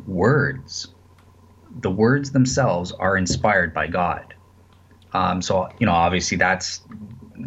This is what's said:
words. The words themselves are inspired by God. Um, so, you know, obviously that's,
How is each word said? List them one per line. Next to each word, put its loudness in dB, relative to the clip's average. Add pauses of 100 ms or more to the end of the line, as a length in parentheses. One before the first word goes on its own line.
words. -2 (880)
The -4
words 2
themselves 2
are 0
inspired 2
by -2
God. -4 (760)
Um, 0
so, 0 (100)
you 2
know, 4
obviously 2
that's, -2 (640)